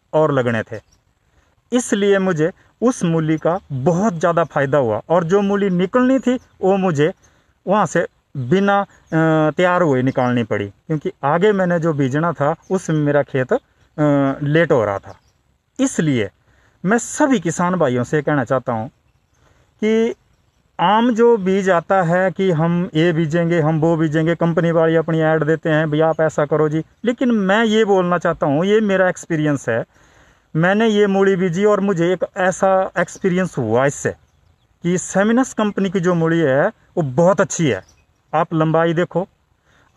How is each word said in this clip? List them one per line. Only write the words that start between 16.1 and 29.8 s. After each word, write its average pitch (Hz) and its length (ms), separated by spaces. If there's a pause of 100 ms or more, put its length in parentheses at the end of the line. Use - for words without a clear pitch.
मैं 208 140
सभी 269 420
किसान 175 340
भाइयों 127 300
से 151 180
कहना 147 220
चाहता 127 280
हूँ 113 160 (960)
कि 226 300 (680)
आम 220 340
जो 233 220
बीज 190 340
आता 185 320
है 180 280
कि 190 200
"हम 170 440
ये 170 180
बीजेंगे, 165 480
हम 156 200
वो 165 160
बीजेंगे", 160 380
कंपनी 165 380
वाले 165 240
अपनी 160 240
ऐड 156 240
देते 160 240
हैं, 156 220
"भैया 156 180
आप 160 120
ऐसा 156 260
करो 156 220
जी", 160 160 (200)
लेकिन 240 260
मैं 214 340
ये 220 200
बोलना 185 340
चाहता 170 280
हूँ, 147 180
ये 208 160
मेरा 190 280
एक्सपीरियंस 151 600
है, 117 160 (720)